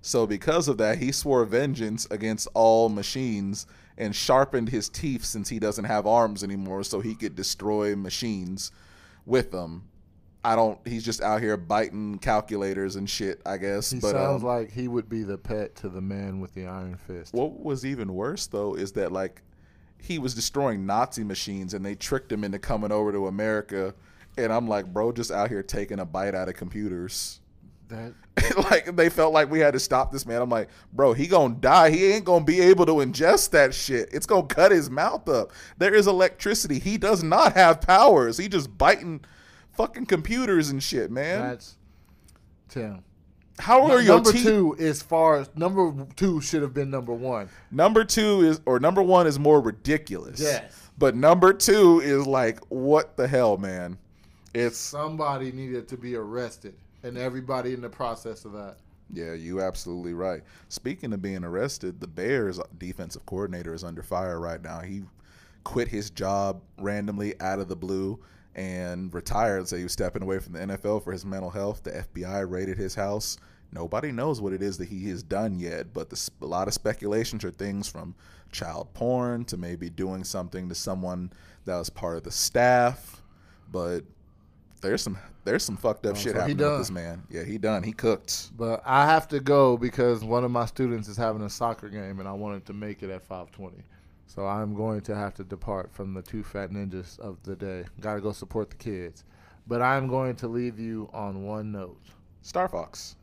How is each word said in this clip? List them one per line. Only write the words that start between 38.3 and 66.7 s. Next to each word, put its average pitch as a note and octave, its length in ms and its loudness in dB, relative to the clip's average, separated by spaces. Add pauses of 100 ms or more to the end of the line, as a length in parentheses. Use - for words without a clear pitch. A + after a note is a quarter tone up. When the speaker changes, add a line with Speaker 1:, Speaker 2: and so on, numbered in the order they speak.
Speaker 1:
He F#3+ 100 -4
just C#3 300 -2
biting D#3+ 420 2 (540)
fucking A#3 320 -4
computers F#3 640 0
and C#3 120 -4
shit, G#2 300 -4
man." D#3 300 -4
Speaker 2:
That's, - 340 -10 (960)
Tim. G#2 340 -10 (560)
Speaker 1:
How C4 280 8
Speaker 2:
Nu-, C4+ 60 8
Speaker 1:
are B3 80 8
your G#3+ 140 10
Speaker 2:
number A3+ 160 8
Speaker 1:
teeth? A#3+ 120 4
Speaker 2:
two G3+ 360 4
is D3+ 220 0
far, D#3+ 440 4 (100)
number F3 380 2 (220)
two F3+ 240 0
should D3+ 220 -2
have C3+ 120 -4
been C#3 160 -4
number B2 240 -6
one. A#2 360 -6 (220)
Speaker 1:
Number G#3+ 340 6
two G#3+ 360 4
is, D#3+ 240 6
or B2+ 140 4
number F3+ 240 4
one F3+ 240 6
is C#3 100 0
more D3 220 8
ridiculous. A#2 800 -4
Speaker 2:
Yes. C3+ 580 -4
Speaker 1:
But C3+ 180 4
number F3 360 8
two G3 480 8
is C#3 260 2
like, B2+ 340 2 (100)
what C#3 480 2
the B2 100 2
hell, B2 300 4
man? F#2 400 -8 (560)
It's A#2 240 -2
Speaker 2:
Somebody C#3+ 760 -6
needed B2+ 380 -10
to C3 80 -12
be A#2+ 180 -10
arrested, A2+ 580 -10 (300)
and B2 140 -12
everybody B2+ 560 -6
in B2 80 -10
the A#2+ 80 -10
process A2+ 560 -10
of G#2 80 -16
that. G2+ 240 -16 (340)
Speaker 1:
Yeah, E2 220 -10
you E2+ 280 -6
absolutely F2 520 -8
right. F2 280 -6 (280)
Speaking B2+ 440 -8
of G2 80 -6
being F#2+ 220 -8
arrested, F2+ 560 -6
the F2 80 -14
Bears F#2 520 -4 (180)
defensive F2+ 480 -14
coordinator F2+ 480 -8
is E2+ 100 -12
under E2 200 -12
fire F2+ 360 -6
right E2+ 220 -8
now. E2 180 -12
He F#2+ 240 -12 (600)
quit A#2+ 240 -4
his G#2 220 -8
job G2 500 -4 (160)